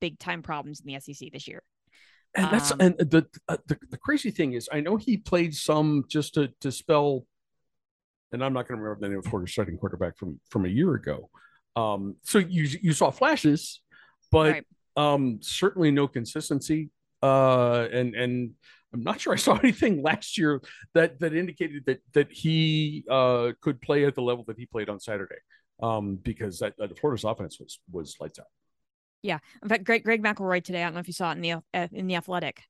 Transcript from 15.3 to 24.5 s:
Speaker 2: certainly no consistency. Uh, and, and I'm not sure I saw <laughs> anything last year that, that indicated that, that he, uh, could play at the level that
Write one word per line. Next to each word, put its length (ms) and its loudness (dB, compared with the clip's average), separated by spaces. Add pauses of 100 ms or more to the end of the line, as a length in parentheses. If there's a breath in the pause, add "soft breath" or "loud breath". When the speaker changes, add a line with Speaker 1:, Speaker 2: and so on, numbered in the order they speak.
Speaker 2:
certainly 520 2
no 160 4
consistency. 840 -4 (320)
Uh, 720 4
and, 240 0
and 340 -2 (420 soft breath)
I'm 120 -6
not 160 -4
sure 120 -2
I 40 2
saw 200 4
<laughs> 60 -2
anything 400 4
last 340 -2
year 240 0 (340 loud breath)
that, 260 2
that 140 -2
indicated 520 -6
that, 140 -2 (120)
that 200 4
he, 760 0
uh, 520 4
could 200 -4
play 240 2
at 120 2
the 60 -2
level 260 -2
that 100 -12